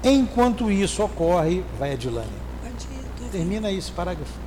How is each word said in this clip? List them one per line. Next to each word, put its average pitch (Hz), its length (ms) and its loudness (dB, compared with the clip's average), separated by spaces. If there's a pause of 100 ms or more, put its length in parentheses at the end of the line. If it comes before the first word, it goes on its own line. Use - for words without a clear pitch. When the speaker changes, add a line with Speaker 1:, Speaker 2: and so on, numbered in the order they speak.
Speaker 1:
Enquanto 240 640 4
isso 196 320 2
ocorre, 175 640 2 (140)
vai, 139 140 -2
Adilane. 117 360 -4 (340)
Speaker 2:
Pode - 240 -10
ir, - 180 -10 (140)
tô - 120 -10
Speaker 1:
Termina 196 380 -2
Speaker 2:
vendo. 196 100 0
Speaker 1:
esse - 120 -6
parágrafo. 175 420 -4 (140)